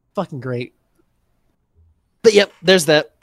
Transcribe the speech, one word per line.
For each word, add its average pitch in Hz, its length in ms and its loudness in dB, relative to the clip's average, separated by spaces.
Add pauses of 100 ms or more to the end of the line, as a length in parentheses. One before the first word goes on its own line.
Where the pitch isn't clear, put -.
(140)
Fucking 160 260 -10
great. 127 340 -10 (1500)
But 220 120 2
yep, 202 180 0 (100)
there's 175 240 2
that. 151 360 0